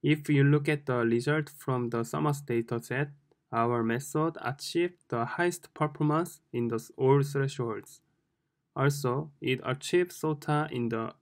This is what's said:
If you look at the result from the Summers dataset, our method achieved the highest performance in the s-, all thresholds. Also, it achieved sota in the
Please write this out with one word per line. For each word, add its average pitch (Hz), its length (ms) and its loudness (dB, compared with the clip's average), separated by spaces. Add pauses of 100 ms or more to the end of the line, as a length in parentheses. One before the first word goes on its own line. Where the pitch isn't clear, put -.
If 151 280 0
you 139 140 6
look 147 240 4
at 147 180 -2
the 123 120 0
result 120 520 2
from 123 400 -2
the 117 140 -2
Summers 147 380 0
dataset, 120 680 -2 (420)
our 117 300 2
method 143 580 0
achieved 170 540 -2 (140)
the 117 180 -2
highest - 480 -4
performance 151 640 0 (120)
in 120 160 0
the 117 80 -2
s-, - 200 -8
all 135 260 6
thresholds. 135 800 -4 (760)
Also, 143 580 0 (100)
it 127 220 0
achieved 175 480 0
sota 151 580 -2
in 120 180 -2
the 113 340 -4